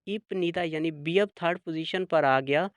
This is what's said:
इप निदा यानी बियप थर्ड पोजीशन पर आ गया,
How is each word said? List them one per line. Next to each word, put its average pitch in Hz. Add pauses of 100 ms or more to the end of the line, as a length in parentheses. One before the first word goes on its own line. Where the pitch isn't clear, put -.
इप 208
निदा 175
यानी 160 (120)
बियप 180 (120)
थर्ड 175
पोजीशन 160
पर 165
आ 135
गया, 143